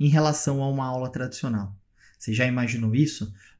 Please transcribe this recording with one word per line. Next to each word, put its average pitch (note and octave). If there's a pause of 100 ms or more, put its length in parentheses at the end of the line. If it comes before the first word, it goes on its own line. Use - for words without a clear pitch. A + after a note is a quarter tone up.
em D3
relação D3+
a C#3
uma C3+
aula B2+
tradicional. A2+ (400)
Você -
já B2
imaginou A#2
isso? C#3 (280)